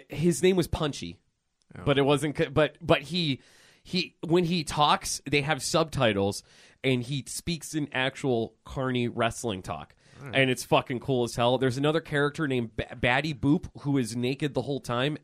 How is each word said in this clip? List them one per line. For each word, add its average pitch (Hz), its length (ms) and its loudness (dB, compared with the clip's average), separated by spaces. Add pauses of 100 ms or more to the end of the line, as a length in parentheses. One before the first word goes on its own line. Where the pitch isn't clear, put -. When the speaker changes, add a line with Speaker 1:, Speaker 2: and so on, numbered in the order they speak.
Speaker 1:
his 151 340 2
name 185 140 6
was 175 120 2
Punchy, 107 520 -4 (580)
Speaker 2:
Oh. - 80 -14
Speaker 1:
but 143 120 4
it 139 60 6
wasn't. 143 340 2
Ca-, 151 120 0
but, 143 300 2
but 151 220 2
he, 151 400 -2 (420)
he, - 320 -4 (100)
when 170 200 4
he 165 180 0
talks, - 680 0
they 143 120 2
have 143 200 -2
subtitles, 117 840 2 (380)
and 127 220 2
he 135 240 -6
speaks - 480 -8
in 147 160 -2
actual 131 600 -2 (100)
Carney 127 460 -2
wrestling 113 540 -2
talk, 73 320 -10 (260)
Speaker 2:
All 143 60 -14
right. 131 80 -8
Speaker 1:
and 135 140 4
it's 127 140 -2
fucking 127 380 0
cool 123 240 0
as 113 100 -6
hell. 123 220 2
There's 127 200 0
another 151 220 2
character 147 480 -2
named 120 300 -2
B-, - 80 -4 (100)
Batty 131 380 0
Boop 139 320 2 (160)
who 139 160 0
is 117 180 -2
naked 139 380 -2
the 131 80 0
whole 135 180 -6
time, 127 440 -2